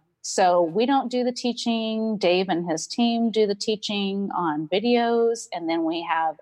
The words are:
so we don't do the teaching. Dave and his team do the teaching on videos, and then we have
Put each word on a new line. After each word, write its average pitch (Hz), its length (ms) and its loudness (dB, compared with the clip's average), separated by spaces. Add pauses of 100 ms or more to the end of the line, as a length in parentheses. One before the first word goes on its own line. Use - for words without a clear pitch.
(240)
so 180 400 4
we 175 240 2
don't 269 240 0
do 247 140 0
the 247 80 0
teaching. 220 840 -2
Dave 185 320 2
and 175 220 -2
his 160 160 -4
team 233 440 0
do 214 160 2
the 202 80 0
teaching 202 800 -2
on 156 340 -2
videos, 233 840 0
and 170 160 -6
then 165 160 0
we 170 240 -4
have 165 340 -2